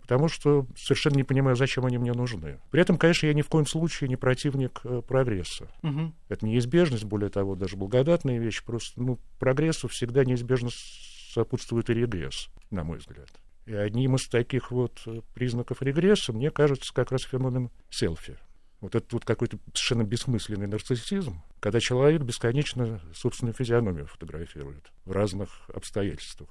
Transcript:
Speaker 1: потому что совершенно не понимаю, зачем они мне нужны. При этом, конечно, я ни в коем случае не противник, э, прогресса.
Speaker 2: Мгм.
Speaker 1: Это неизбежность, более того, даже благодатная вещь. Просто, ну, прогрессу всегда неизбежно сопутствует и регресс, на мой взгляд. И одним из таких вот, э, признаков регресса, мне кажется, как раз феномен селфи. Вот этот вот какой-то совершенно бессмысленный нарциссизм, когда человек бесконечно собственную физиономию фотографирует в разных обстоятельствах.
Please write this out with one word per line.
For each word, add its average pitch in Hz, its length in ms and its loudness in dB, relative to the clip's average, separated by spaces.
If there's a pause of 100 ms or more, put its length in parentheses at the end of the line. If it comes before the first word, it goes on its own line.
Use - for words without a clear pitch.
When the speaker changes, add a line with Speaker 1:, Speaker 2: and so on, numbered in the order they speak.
Speaker 1:
потому 135 240 2
что 143 400 2 (100)
совершенно - 380 2
не 135 80 4
понимаю, 131 320 4
зачем 127 320 0
они 123 100 0
мне 120 160 0
нужны. 104 460 -4 (100)
При - 120 6
этом, 180 180 6
конечно, 165 260 6
я 151 80 4
ни 147 80 4
в 139 60 0
коем 156 180 4
случае 160 440 -2
не 127 60 0
противник, 127 680 0
э, 120 180 -4
прогресса. 120 680 0 (120)
Speaker 2:
Мгм. 156 320 -2 (160)
Speaker 1:
Это - 160 -2
неизбежность, 123 600 4
более 101 260 0
того, 98 240 0
даже 92 220 -4
благодатная 127 600 2
вещь. 113 260 -2
Просто, 120 380 -6
ну, 123 160 -2 (220)
прогрессу 135 480 2
всегда 120 360 2
неизбежно 123 460 0 (640)
сопутствует 117 560 0
и 120 60 4
регресс, 104 540 -2 (200)
на 92 140 -2
мой 78 160 -6
взгляд. - 300 -18 (380)
И 113 60 -10
одним 110 420 2
из 131 120 -2
таких 123 440 0
вот, 123 340 -2
э, 113 160 -10 (140)
признаков 120 480 -2
регресса, 170 500 4
мне 123 160 0
кажется, 147 440 2
как 123 180 0
раз 131 100 0
феномен 127 480 -2 (220)
селфи. - 440 -4 (460)
Вот 95 140 -4
этот - 180 -2
вот 117 100 -2
какой-то 113 360 0 (160)
совершенно 117 280 2
бессмысленный 107 600 -2
нарциссизм, 117 800 -4 (160)
когда 107 200 2
человек 139 440 4
бесконечно 117 760 -2 (140)
собственную 120 400 -2
физиономию 110 540 0
фотографирует 76 840 -12 (140)
в 92 60 -8
разных 95 380 0 (220)
обстоятельствах. - 800 -6